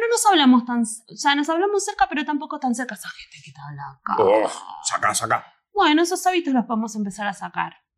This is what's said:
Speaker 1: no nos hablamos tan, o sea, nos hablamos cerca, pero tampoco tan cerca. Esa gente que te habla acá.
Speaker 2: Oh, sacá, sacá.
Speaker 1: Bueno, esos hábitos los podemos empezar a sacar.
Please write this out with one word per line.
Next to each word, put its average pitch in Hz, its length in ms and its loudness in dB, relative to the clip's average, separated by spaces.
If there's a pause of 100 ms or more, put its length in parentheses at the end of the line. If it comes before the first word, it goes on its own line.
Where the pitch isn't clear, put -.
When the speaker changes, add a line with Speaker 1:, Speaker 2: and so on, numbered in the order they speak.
Speaker 1:
no 466 100 0
nos 453 160 0
hablamos 262 380 6
tan, 240 180 -2
o - 340 -8
sea, 285 200 0
nos 294 120 0
hablamos 392 360 0
cerca, 403 240 0
pero 302 160 -4
tampoco 302 340 -6
tan 254 160 -2
cerca. 240 220 -6
Esa - 140 -16
gente - 340 -20
que 143 80 -20
te 147 80 -20
habla 143 220 -14 (180)
acá. - 180 -2
Speaker 2:
Oh, 104 320 4 (340)
sacá, 98 300 0
sacá. 113 320 -2 (260)
Speaker 1:
Bueno, 330 300 4
esos 359 240 -2
hábitos 349 280 0
los 233 100 2
podemos 226 320 -4
empezar 208 320 -6
a 196 60 -6
sacar. 175 400 -8 (240)